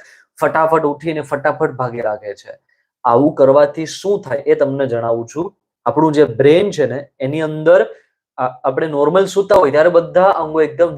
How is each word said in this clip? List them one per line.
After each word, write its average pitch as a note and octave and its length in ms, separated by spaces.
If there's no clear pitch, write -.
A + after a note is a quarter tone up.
ફટાફટ D#3+ 400
ઉઠીને D3 400
ફટાફટ C#3+ 500
ભાગી B2 300
રાખે G#2+ 320
છે. - 240
આવું C3 320
કરવાથી C#3+ 500
શું G3 360
થાય B2 160
એ D3+ 180
તમને C#3 300
જણાવું A#2 500
છું. F3 220
આપણું D3+ 280
જે D3 100
બ્રેન D3 480
છે D3+ 140
ને B2 240
એની C#3 220
અંદર D#3 540
આ, B2+ 100
આપણે C#3 400
નોર્મલ D3+ 380
સૂતા G3 300
હોય E3+ 160
ત્યારે D3+ 180
બધા E3+ 340
અંગો D#3+ 380
એકદમ D3+ 360